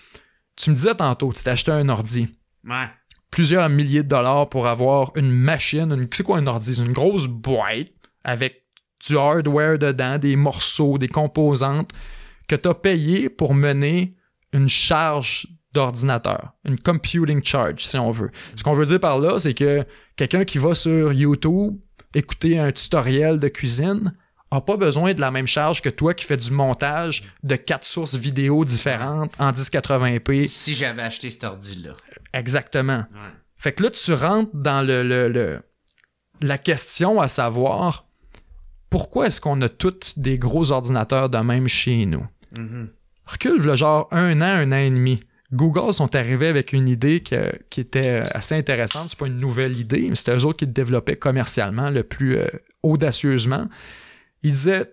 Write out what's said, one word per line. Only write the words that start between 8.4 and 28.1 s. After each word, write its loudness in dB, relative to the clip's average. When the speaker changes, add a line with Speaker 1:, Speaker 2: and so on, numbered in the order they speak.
Speaker 1:
du 2
hardware 2
dedans, 0
des 2
morceaux, 2
des -2
composantes 0
que 0
t'as 2
payé 2
pour 0
mener 2
une 4
charge 0
d'ordinateur, -2
une -2
computing 0
charge, 0
si -4
on 0
veut. -4
Ce -8
qu'on 2
veut 4
dire 4
par 2
là, 2
c'est 0
que 2
quelqu'un 0
qui -4
va 2
sur 2
YouTube 2
écouter 0
un 0
tutoriel 0
de 0
cuisine -2
a 0
pas -2
besoin 2
de -4
la 0
même -2
charge 0
que -2
toi 0
qui -6
fais -2
du -2
montage -2
de 0
quatre -4
sources -6